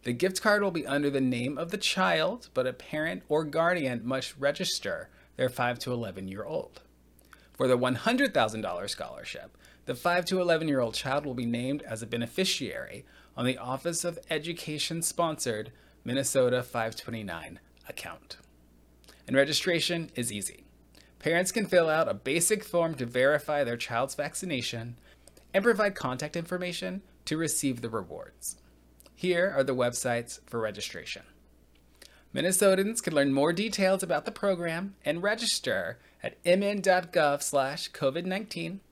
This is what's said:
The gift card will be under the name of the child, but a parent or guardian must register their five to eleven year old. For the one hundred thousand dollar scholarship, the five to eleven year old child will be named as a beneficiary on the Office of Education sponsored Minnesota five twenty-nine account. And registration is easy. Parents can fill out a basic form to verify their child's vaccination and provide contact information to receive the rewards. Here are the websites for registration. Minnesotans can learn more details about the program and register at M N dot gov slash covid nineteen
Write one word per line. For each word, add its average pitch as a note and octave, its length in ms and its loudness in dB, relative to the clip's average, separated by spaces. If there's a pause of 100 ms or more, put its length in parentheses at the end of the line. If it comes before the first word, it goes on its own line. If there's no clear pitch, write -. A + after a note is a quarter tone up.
The B2 100 -2
gift F#3 280 0
card G#3 200 4
will G3 100 2
be E3+ 140 -4
under C#3+ 240 0
the C3+ 120 0
name B2+ 360 0
of E3 140 -4
the G3 60 -4
child, F#3 760 0
but B2+ 140 0
a B2+ 60 -2
parent D#3+ 540 -4
or D#3 160 2
guardian D3+ 600 0
must C3 320 -4
register C3+ 720 -2 (280)
their B2+ 120 2
five B2 300 0
to B2+ 120 -6
eleven G2 360 -6
year G2 160 -8
old. - 380 -8 (720)
For C3 140 0
the B2+ 100 6
one B2+ 180 2
hundred B3 400 2
thousand A2 260 2
dollar F2+ 260 -4
scholarship, - 680 -10 (280)
the C3+ 100 -4
five F3 300 2
to F#3+ 140 0
eleven E3 280 4
year C#3 120 4
old A2+ 140 2
child C#3+ 320 -2
will C3+ 80 -4
be A#2+ 140 -2
named B2 360 -2
as A2+ 200 -8
a G#2+ 40 -12
beneficiary A#2 1000 -2 (300)
on A#2+ 100 -2
the B2+ 120 2
Office C3 460 -4
of F3 160 -6 (100)
Education D#3+ 720 -4
sponsored A2+ 680 -2 (320)
Minnesota B2+ 580 4
five A2+ 340 -2
twenty-nine F2 640 -8 (300)
account. - 480 -12 (880)
And B2+ 80 2
registration D#3 800 2
is A#2+ 160 -4
easy. - 340 -8 (520)
Parents F3 340 2
can A3 140 0
fill E3 240 6
out D#3 180 4
a G2 60 0
basic D#3+ 500 0
form E3 320 0
to B2+ 100 -4
verify C#3+ 580 2
their A#2+ 140 -2
child's A#2+ 380 -2
vaccination B2 840 -6 (540)
and G3 120 4
provide G#3 320 4
contact C3 400 -4
information F3+ 680 -4 (220)
to D#3 140 -2
receive C#3+ 440 0
the A#2 80 -4
rewards. - 680 -8 (580)
Here F3+ 400 2
are C3+ 80 4
the C3 120 2
websites A#2+ 680 0
for A#2+ 140 -6
registration. G#2 640 -6 (1120)
Minnesotans F#3+ 680 4
can D#3+ 140 -2
learn C#3+ 160 4
more C#3+ 220 4
details G3 500 2
about E3 220 -2
the - 60 -4
program F3 640 -2 (100)
and E3 180 -2
register G3 760 0 (240)
at - 240 -6
M F#3 160 6
N G3+ 200 0
dot F3+ 320 2
gov D3 280 4
slash C#3 500 0
covid D3 340 -2
nineteen F#3 560 -6 (100)